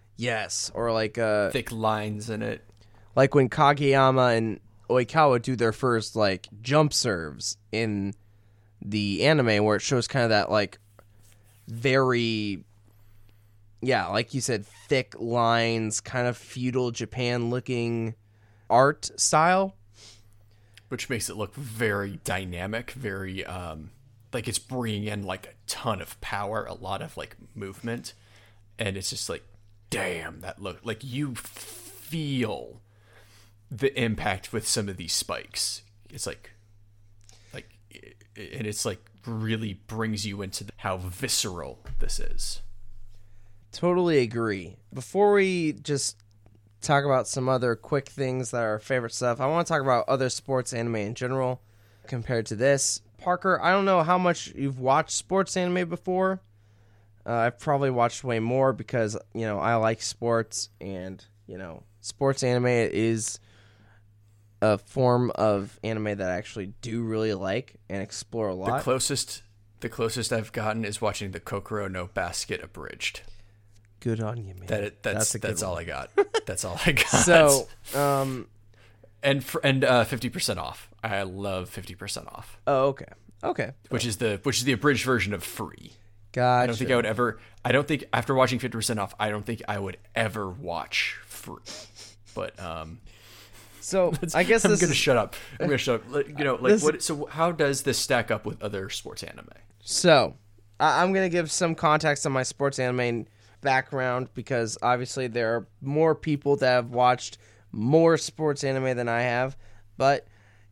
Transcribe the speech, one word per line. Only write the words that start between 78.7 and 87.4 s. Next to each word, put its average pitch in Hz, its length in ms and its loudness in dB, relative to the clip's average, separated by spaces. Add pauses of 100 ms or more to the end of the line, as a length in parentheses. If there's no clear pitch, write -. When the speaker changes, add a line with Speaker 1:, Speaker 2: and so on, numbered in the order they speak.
Speaker 2:
And 139 220 2
fr-, - 220 -6
and, 135 180 4
uh, 123 220 6
fifty 123 240 -4
percent 110 300 -2
off. - 300 -10 (140)
I 101 200 -2
love 95 440 -4
fifty 90 260 -12
percent - 340 -10
off. - 380 -16
Speaker 1:
Oh, 135 240 2
okay. - 180 -6 (360)
Okay. 143 280 -4 (180)
Speaker 2:
Which 117 160 -2
is 113 120 -4
the, 107 260 0
which 123 160 0
is 123 40 -2
the 135 80 4
abridged 131 320 2
version 107 300 2
of 92 100 -6
Free. - 480 -10 (400)
Speaker 1:
Gotcha. 123 320 4
Speaker 2:
I 123 40 2
don't 117 100 -2
think 127 140 -2
I 127 40 6
would 120 100 4
ever, 110 340 0 (260)